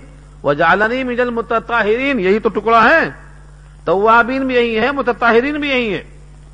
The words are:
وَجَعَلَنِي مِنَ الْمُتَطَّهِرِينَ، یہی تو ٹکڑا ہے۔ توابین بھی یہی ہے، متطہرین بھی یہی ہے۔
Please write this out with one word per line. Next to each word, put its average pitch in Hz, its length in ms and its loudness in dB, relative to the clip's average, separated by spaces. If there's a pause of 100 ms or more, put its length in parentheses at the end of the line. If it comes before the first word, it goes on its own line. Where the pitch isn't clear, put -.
(420)
وَجَعَلَنِي 185 600 0
مِنَ 247 180 -4
الْمُتَطَّهِرِينَ، 233 960 -2
یہی 190 200 2
تو 220 100 -2
ٹکڑا 220 340 2
ہے۔ 277 260 2 (760)
توابین 226 640 2
بھی 254 80 -4
یہی 233 240 0
ہے، 247 120 0
متطہرین 247 640 0
بھی 294 140 -4
یہی 240 240 -2
ہے۔ 156 100 -6 (500)